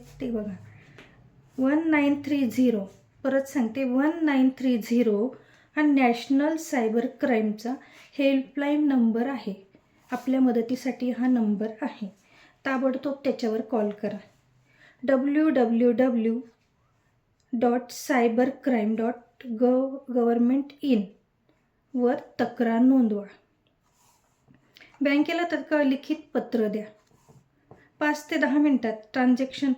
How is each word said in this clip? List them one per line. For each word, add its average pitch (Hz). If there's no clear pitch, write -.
ते 247
बघा. 208
वन 302
नाईन 285
थ्री 277
झिरो, 220
परत 269
सांगते, 269
वन 262
नाईन 269
थ्री 254
झिरो 220
हा 294
नॅशनल 277
सायबर 240
क्राईमचा 226
हेल्पलाईन 285
नंबर 233
आहे. 240
आपल्या 262
मदतीसाठी 254
हा 240
नंबर 214
आहे. 226
ताबडतोब 269
त्याच्यावर 233
कॉल 214
करा. 202
डब्ल्यू 285
डब्ल्यू 240
डब्ल्यू 233
डॉट 247
सायबर 247
क्राईम 220
डॉट 226
गव्ह, 254
गव्हर्नमेंट 240
इन 254
वर 247
तक्रार 233
नोंदवा. 240
बँकेला 302
तत्काळ 294
लिखित 269
पत्र 220
द्या. 208
पाच 294
ते 330
दहा 277
मिनिटात 269
ट्रान्झॅक्शन 262